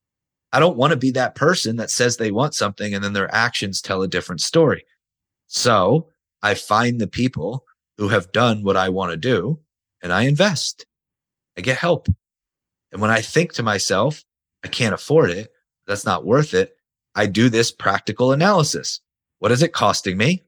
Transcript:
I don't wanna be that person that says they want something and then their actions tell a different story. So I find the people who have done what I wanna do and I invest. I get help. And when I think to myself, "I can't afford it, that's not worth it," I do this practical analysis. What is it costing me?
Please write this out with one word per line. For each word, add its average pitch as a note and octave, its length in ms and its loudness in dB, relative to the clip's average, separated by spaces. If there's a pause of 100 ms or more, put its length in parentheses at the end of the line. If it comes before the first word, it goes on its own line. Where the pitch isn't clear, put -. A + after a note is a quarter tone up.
(520)
I B2+ 80 2
don't E3 160 4
wanna D3+ 200 2
be C3 160 0
that B2 220 -2
person C#3 420 0
that G#2+ 140 -6
says A#2+ 260 0
they A2 140 -2
want B2+ 240 -2
something G#2 400 -4
and G2 80 -4
then G2+ 120 -4
their G2 200 -2
actions G#2+ 460 -2
tell F#2+ 220 -4
a F#2+ 60 -2
different F2+ 340 -6
story. C#3+ 420 2 (640)
So A#2 640 2 (320)
I G#2 120 0
find A#2 460 0
the G2+ 80 -2
people A#2+ 560 -4 (320)
who G#2 120 -2
have G2+ 220 0
done A2 320 2
what F#2+ 140 2
I F#2+ 120 2
wanna F#2 280 -2
do A#2 420 -2 (420)
and F2 120 -6
I F#2+ 100 2
invest. D3 640 0 (680)
I F#2 40 -10
get B2+ 180 -2
help. E3+ 300 0 (840)
And F#2+ 80 -12
when G#2+ 100 2
I A2+ 120 4
think E3+ 320 -2
to - 80 -4
myself, G#2 600 -2 (380)
"I F2+ 60 -12
can't G#2+ 260 -2
afford A#2 360 2
it, G2 220 -8 (340)
that's G2+ 180 -6
not F#2 200 -2
worth C#3 300 2
it," F#2 220 0 (380)
I G#2 120 2
do G#2+ 220 2
this A2+ 220 2
practical G#2 640 0
analysis. E3+ 680 0 (380)
What G#2+ 140 0
is B2 100 2
it E3 100 2
costing G2 440 0
me? D3 320 0